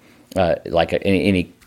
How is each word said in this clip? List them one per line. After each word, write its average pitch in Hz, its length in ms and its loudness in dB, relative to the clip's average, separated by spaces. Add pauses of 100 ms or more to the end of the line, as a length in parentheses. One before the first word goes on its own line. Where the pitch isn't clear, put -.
(340)
uh, 85 220 2 (100)
like 85 260 0
a, 87 140 -2
any, 95 200 2
any 92 260 0 (140)